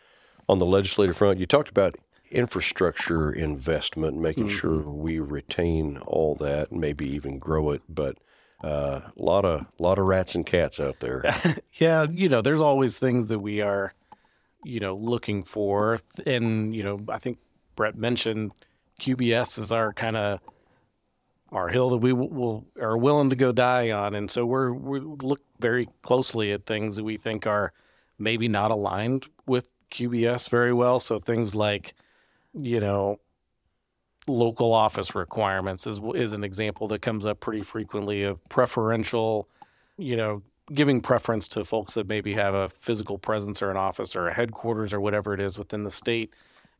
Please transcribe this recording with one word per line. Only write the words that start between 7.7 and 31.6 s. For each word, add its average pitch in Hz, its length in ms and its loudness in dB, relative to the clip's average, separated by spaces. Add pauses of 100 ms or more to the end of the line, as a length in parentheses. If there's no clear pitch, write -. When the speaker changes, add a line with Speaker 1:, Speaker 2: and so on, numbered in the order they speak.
Speaker 1:
it, 69 180 -4
but, 76 280 -4 (460)
uh, 71 380 -2 (140)
a - 60 -12
lot 98 240 4
of, 80 220 0 (100)
lot 92 220 4
of 95 60 2
rats 95 280 2
and 85 120 0
cats 85 340 2
out 69 200 -4
there. 131 300 -4
Speaker 2:
<laughs> 135 40 2 (400)
Yeah, 160 360 4
you 180 180 2
know, 123 140 4
there's 147 200 4
always 135 360 4
things 123 300 2
that 110 100 -2
we 104 240 -4
are, 98 320 0 (680)
you 120 160 -8
know, 95 160 -4
looking 107 480 -2
for. 104 560 0 (260)
And, 113 500 0
you 107 60 -4
know, 101 260 -4
I 113 120 -6
think 123 180 -6 (380)
Brett 107 200 0
mentioned 110 560 -2 (480)
Q 131 160 0
B 123 160 2
S 117 280 0
is 107 120 -6
our 113 220 2
kinda, 107 460 -2 (1120)
our 92 180 -2
hill 123 220 2
that 123 60 4
we 120 120 4
w-, 131 240 0
will, 117 320 -4 (160)
are 113 160 0
willing 139 320 4
to 131 60 2
go 127 160 4
die 123 400 4
on. 104 240 -2
And 101 160 -4
so 120 120 0
we're, 127 300 0
we 135 280 -6
look 139 400 -4 (180)
very 120 280 0 (140)
closely 117 500 0
at 101 140 -4
things 107 300 -2
that 107 80 -6
we 110 140 -4
think 107 280 -4
are 104 280 0 (440)
maybe 113 300 0
not 107 240 2
aligned 107 560 -2 (180)
with 127 220 0 (240)
Q 120 180 -4
B 117 160 2
S 120 220 0
very 120 260 4
well. 123 260 4
So 110 200 -2
things 113 340 0
like, 104 400 0 (680)